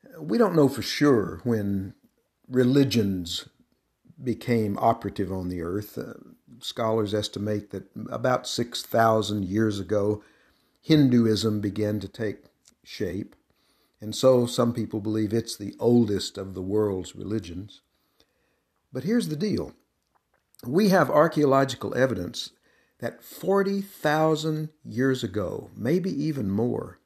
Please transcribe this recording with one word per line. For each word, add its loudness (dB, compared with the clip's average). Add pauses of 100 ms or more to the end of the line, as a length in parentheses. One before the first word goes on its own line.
(180)
We -2
don't 4
know 8
for -6
sure 2
when -2 (560)
religions 2 (760)
became -2
operative 0
on -4
the -6
earth. -6
Uh, -10 (460)
scholars -2
estimate -4
that -12 (180)
about -2
six -6
thousand 2
years 0
ago, -2 (560)
Hinduism 4
began -2
to -10
take -8 (380)
shape. -8 (640)
And -10
so 4
some 0
people -4
believe -2
it's -4
the -10
oldest 2
of -10
the -8
world's -2
religions. -8 (1080)
But -10
here's 0
the -4
deal. -4 (920)
We 2
have 4
archaeological 2
evidence -2 (480)
that -10
forty 0
thousand 0 (140)
years 0
ago, -6
maybe 0
even -4
more -2